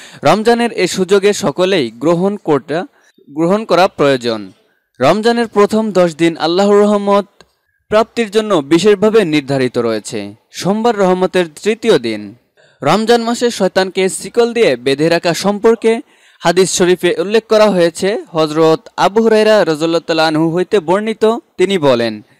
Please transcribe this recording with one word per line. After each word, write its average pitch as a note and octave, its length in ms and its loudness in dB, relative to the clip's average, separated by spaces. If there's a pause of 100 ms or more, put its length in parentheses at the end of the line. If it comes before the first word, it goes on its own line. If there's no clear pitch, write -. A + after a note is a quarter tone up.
(240)
রমজানের A3 480 0
এ F3+ 160 -2
সুযোগে G3 460 0
সকলেই F3 580 -2
গ্রহণ E3+ 460 -2
করতে, D3+ 460 -2 (460)
গ্রহণ E3+ 360 -2
করা F3+ 220 2
প্রয়োজন। A#2+ 640 -2 (480)
রমজানের G#3+ 480 0
প্রথম G#3+ 440 0
দশ F3+ 240 0
দিন E3 220 0
আল্লাহর G3+ 440 2
রহমত G3+ 440 0 (640)
প্রাপ্তির A3 440 -2
জন্য G#3+ 220 0
বিশেষভাবে F#3+ 720 2
নির্ধারিত C#3 520 -2
রয়েছে। A2 580 -6 (160)
সোমবার A3 440 -2
রহমতের F#3 500 0 (180)
তৃতীয় A3 360 0
দিন। G#2+ 360 -8 (480)
রমজান G#3+ 380 2
মাসে A#3+ 280 -2
শয়তানকে F#3+ 600 -2
শিকল A#3 440 -2
দিয়ে G#3 220 2
বেঁধে C3+ 340 0
রাখা E3+ 240 -2
সম্পর্কে A3 680 0 (380)
হাদিস F3 320 0
শরীফে F3 480 0
উল্লেখ G#3 280 -2
করা G#3+ 220 4
হয়েছে। F#3 480 0 (100)
হযরত D#3+ 680 0
আবু G3 240 0
হুরায়রা G#3+ 440 4
রাদিয়াল্লাহু D#3+ 380 -2
তাআলা D#3+ 240 0
আনহু D#3+ 240 0
হইতে F3+ 280 0
বর্ণিত, G#3 460 -2 (320)
তিনি F#3 200 0
বলেন, A#2 440 0 (180)